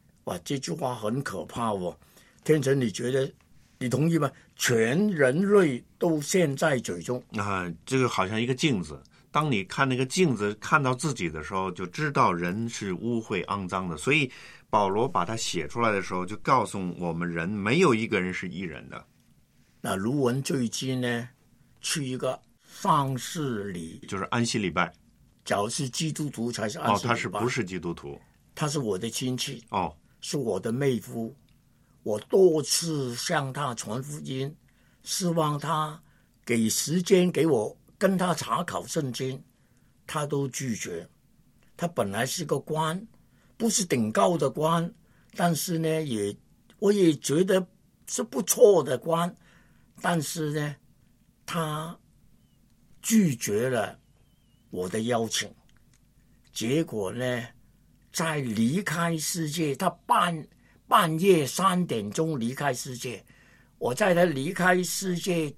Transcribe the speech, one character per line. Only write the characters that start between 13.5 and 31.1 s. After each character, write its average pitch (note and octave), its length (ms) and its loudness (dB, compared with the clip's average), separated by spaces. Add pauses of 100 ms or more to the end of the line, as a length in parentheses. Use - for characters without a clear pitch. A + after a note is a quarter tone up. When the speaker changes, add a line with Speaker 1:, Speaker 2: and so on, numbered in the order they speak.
Speaker 2:
脏 F#2 220 -4
的。 D#2+ 80 -4
所 C#3 180 0
以 C#3+ 160 2 (400)
保 G#2 180 4
罗 G#2+ 180 2
把 F2+ 180 0
它 A2 120 -6
写 D#2 300 -4
出 A#2+ 140 -6
来 A2+ 100 2
的 G2 100 0
时 F#2 140 -6
候， F2+ 100 -2
就 G2+ 120 -8
告 B2+ 280 2
诉 G2+ 140 -8 (180)
我 F2 160 -4
们 E2+ 160 -2
人， E2 200 -2
没 G#2+ 320 0
有 D#3 120 6
一 A2 140 0
个 G2 140 2
人 F#2 120 -2
是 F2+ 160 -8
义 F2 120 -8
人 C#2+ 280 -10
的。 - 160 -14 (760)
Speaker 1:
那 - 140 -4
卢 A#2+ 280 -2
文 B2+ 200 2
最 B2+ 260 0
近 C3 320 -4
呢， A#2+ 280 -2 (540)
去 C#3+ 240 -4
一 B2+ 100 -6
个 B2+ 240 -4 (240)
丧 C#3 540 0
事 B2 540 -4
礼。 E2 360 -10
Speaker 2:
就 G#2 80 -4
是 F#2+ 80 -2
安 A#2 220 0
息 A#2+ 120 0
礼 F#2+ 120 0
拜。 E2+ 200 0 (540)
Speaker 1:
只 - 80 -2
要 G2+ 160 0
是 C#3 180 -4
基 D3+ 240 -4
督 D3 200 -6
徒 A#2 200 -6
才 A2+ 160 -4
是 G#2 120 -6
安 G#2 180 2
息 F#2+ 60 0
礼 A#2+ 60 0
拜。 - 20 4
Speaker 2:
哦， - 20 6
他 - 20 6
是 A2 140 -4
不 G#2 180 -2
是 C3 160 -2
基 F#2 160 -6
督 E2+ 140 -6
徒？ C#2+ 260 -12 (360)
Speaker 1:
他 D#3 120 -4
是 D3 120 -2
我 G#2+ 180 0
的 A2+ 140 -4
亲 B2+ 260 -4
戚。 B2+ 320 -8
Speaker 2:
哦。 F2+ 260 0 (280)
Speaker 1:
是 - 160 -4
我 G#2+ 200 -2
的 A2+ 140 -4
妹 C3 260 0
夫。 A#2 380 -8 (680)